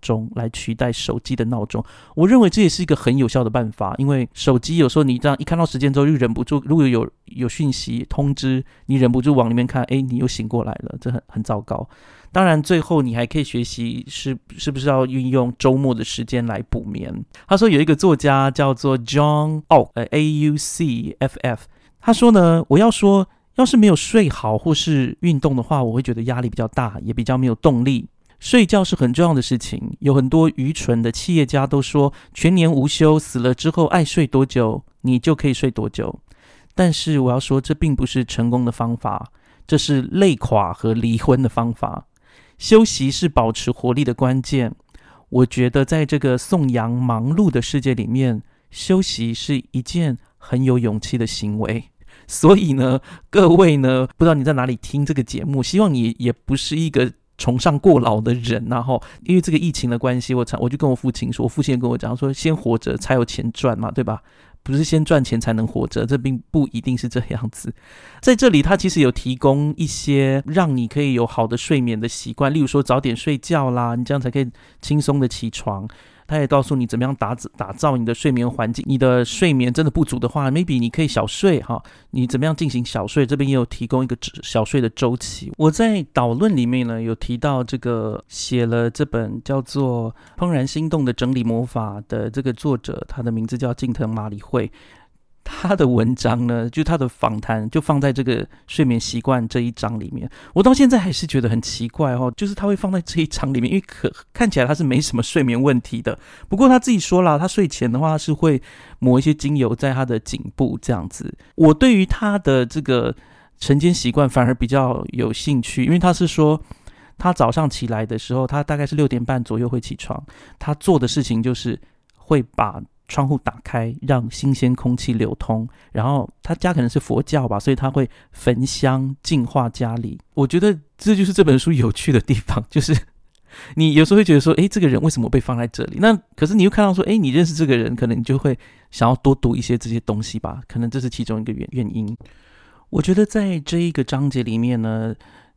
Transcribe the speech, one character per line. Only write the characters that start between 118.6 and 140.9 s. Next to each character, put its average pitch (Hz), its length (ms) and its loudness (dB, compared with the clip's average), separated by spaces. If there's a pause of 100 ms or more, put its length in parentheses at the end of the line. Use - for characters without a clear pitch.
大 147 140 -4
概 143 100 -4
是 - 80 -8
六 147 140 2
点 120 140 -4
半 127 200 -2
左 113 160 -4
右 120 100 -2
会 120 120 -4
起 - 160 -10
床， - 260 -10 (380)
他 147 140 -4
做 175 220 2
的 123 120 0
事 135 160 -2
情 113 180 -2
就 127 100 0
是 - 280 -6 (340)
会 - 260 0
把 110 400 -4 (280)
窗 139 180 -2
户 143 120 0
打 - 260 -8
开， 113 280 -6 (100)
让 127 280 0
新 139 240 0
鲜 127 180 2
空 123 240 0
气 - 160 -4
流 110 220 -2
通， 113 340 -4 (220)
然 107 160 -2
后 139 240 -2 (140)
他 165 100 -4
家 180 180 0
可 156 80 0
能 120 80 2
是 135 120 0
佛 - 200 -2
教 135 280 -2
吧， 101 100 -2
所 135 140 0
以 - 20 2
他 131 160 -2
会 127 180 0 (220)
焚 123 340 0
香 135 560 -2
净 135 240 0
化 120 240 -2
家 117 280 -6
里。 117 200 -8 (180)
我 139 120 2
觉 170 140 0
得 196 180 4 (180)
这 208 200 2
就 196 80 2
是 190 80 0
这 190 100 4
本 139 160 6
书 165 140 0
有 117 180 2
趣 - 220 -2
的 117 80 4
地 131 140 0
方， - 320 -2
<laughs> - 40 -20
就 151 100 0
是 147 160 2 (800)
你 160 200 4
有 156 100 8
时 196 100 4
候 202 40 8
会 214 60 6
觉 170 80 4
得 147 60 8
说， 156 160 4
诶， 190 140 4
这 208 120 -4
个 175 60 4
人 120 140 2
为 160 100 2
什 - 100 -2
么 110 80 -2
被 131 120 2
放 120 180 -4
在 120 80 -4
这 117 200 -10
里？ - 120 -12
那 220 180 6 (200)
可 156 100 0
是 185 80 -2
你 208 80 4
又 196 80 6
看 208 140 2
到 190 100 2
说， 185 80 0
诶， 220 160 0
你 147 120 0
认 160 140 4
识 165 80 0
这 156 140 -2
个 131 100 4
人， 117 200 -2
可 123 100 -2
能 117 100 0
你 117 60 -2
就 135 160 -2
会 135 180 -2 (360)
想 117 160 2
要 127 80 2
多 135 180 4
读 117 220 0
一 - 40 -4
些 120 160 -2
这 113 140 -8
些 117 80 -4
东 110 240 -4
西 - 160 -10
吧， 95 300 -10
可 - 100 -8
能 117 100 -2
这 131 120 -6